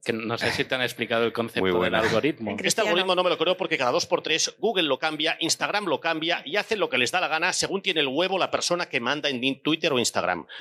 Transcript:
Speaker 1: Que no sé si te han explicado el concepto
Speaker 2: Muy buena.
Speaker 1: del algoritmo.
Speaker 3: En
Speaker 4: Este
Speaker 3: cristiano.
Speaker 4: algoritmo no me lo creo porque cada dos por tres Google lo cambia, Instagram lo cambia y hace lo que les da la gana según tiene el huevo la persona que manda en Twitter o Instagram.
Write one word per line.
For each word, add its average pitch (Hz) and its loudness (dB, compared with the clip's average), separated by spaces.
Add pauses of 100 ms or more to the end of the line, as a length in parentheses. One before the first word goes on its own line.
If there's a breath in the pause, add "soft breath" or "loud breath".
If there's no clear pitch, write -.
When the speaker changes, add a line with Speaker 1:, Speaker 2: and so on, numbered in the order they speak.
Speaker 1:
Que - -2
no 113 -4
sé 113 0
si 139 -2
te - -6
han 127 0
explicado 117 0
el 113 2
concepto 117 -2
Speaker 2:
Muy 95 4
buena. 90 2
Speaker 1:
del 110 2
algoritmo. 113 0
Speaker 3:
En 101 -4
Speaker 4:
Este - -6
Speaker 3:
cristiano. 202 2
Speaker 4:
algoritmo 185 2
no 180 4
me 180 2
lo 156 2
creo 170 2
porque 160 -2
cada 127 2
dos 165 0
por - 0
tres 156 0
Google 185 2
lo 131 2
cambia, 156 -2
Instagram 165 0
lo 147 0
cambia 165 -2
y 147 -6
hace 208 -2
lo 175 0
que 127 0
les 127 2
da 180 0
la 160 2
gana 160 0
según 165 -2
tiene 180 0
el 143 2
huevo 175 0
la 143 0
persona 170 0
que 135 -2
manda 143 0
en 131 -2
Twitter 156 0
o 123 2
Instagram. 90 0 (140 loud breath)